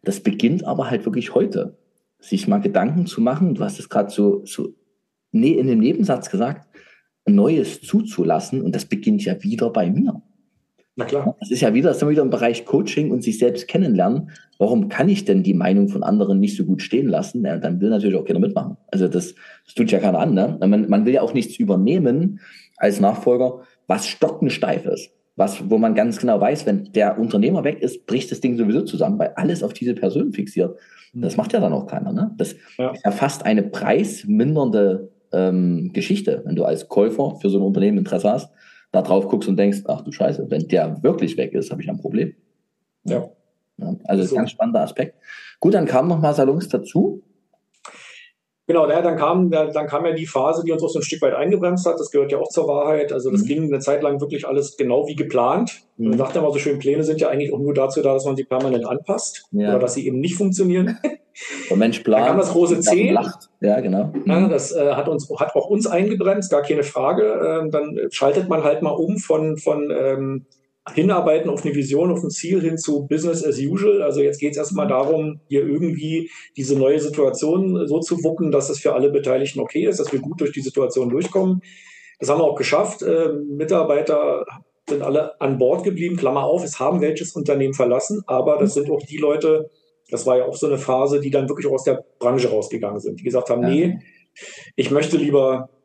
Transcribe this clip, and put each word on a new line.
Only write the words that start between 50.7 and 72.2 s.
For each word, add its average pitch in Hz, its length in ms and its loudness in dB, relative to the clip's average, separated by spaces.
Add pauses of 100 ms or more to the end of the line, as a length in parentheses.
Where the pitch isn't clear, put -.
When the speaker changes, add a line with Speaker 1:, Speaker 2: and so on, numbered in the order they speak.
Speaker 2:
uns 156 100 -2
auch 165 60 0
so 160 100 -2
ein 143 40 -2
Stück 156 200 -4
weit 139 120 2
eingebremst 180 520 0
hat. 165 140 0
Das 151 100 -8
gehört 139 220 0
ja 139 60 0
auch 156 100 -4
zur 156 180 0
Wahrheit. 147 460 0
Also 131 180 -2
das 101 120 2
Speaker 1:
Mhm. 113 40 0
Speaker 2:
ging 147 180 -2
eine 139 140 0
Zeit 143 240 0
lang 139 180 0
wirklich 143 240 -6
alles 139 320 -2
genau 131 300 2
wie 147 80 -8
geplant. 139 680 0 (160)
Speaker 1:
Mhm. 113 100 0
Speaker 2:
Man 113 100 2
sagt 131 160 -2
ja 175 60 0
immer 151 100 2
so 139 80 -2
schön, 139 220 -2
Pläne 143 240 0
sind 156 160 0
ja - 80 2
eigentlich 143 240 -2
auch 139 80 -4
nur 143 140 0
dazu 135 280 0
da, 135 120 4
dass 135 100 0
man 139 100 -2
sie 135 80 -6
permanent 127 420 -2
anpasst - 680 -6
Speaker 1:
Ja. 104 180 0
Speaker 2:
oder 127 100 2
dass 123 140 0
sie 139 120 -6
eben 127 120 -2
nicht 170 180 -2
funktionieren. 190 680 2
<laughs> 302 60 -2 (600)
Speaker 1:
Der 90 60 2
Mensch 113 260 2
Speaker 2:
Dann 110 120 2
kam 110 100 6
Speaker 1:
plant, 175 160 4
Speaker 2:
das 165 100 0
große 170 260 4
Speaker 1:
der - 60 -2
Speaker 2:
C. - 280 4
Speaker 1:
lacht. - 400 -2 (100)
Ja, 104 200 2
genau. 98 300 0 (140)
Speaker 2:
Ja, 165 160 4
Speaker 1:
Mhm. 196 80 4
Speaker 2:
das, 143 240 0
äh, 143 220 2
hat - 120 -2
uns, 147 320 -4
hat 156 160 -2
auch - 140 0
uns 208 180 2
eingebremst, 190 640 0
gar 143 120 2
keine 147 200 0
Frage. 143 420 0
Ähm, 160 460 0
dann 151 280 -4 (120)
schaltet 180 380 0
man 156 160 0
halt 147 180 2
mal 160 80 0
um 180 280 -2
von, 156 400 0
von, 147 380 -2
ähm, 135 500 -2 (480)
Hinarbeiten 165 560 2
auf 143 140 -6
eine 143 100 -2
Vision, 143 380 0
auf - 100 -2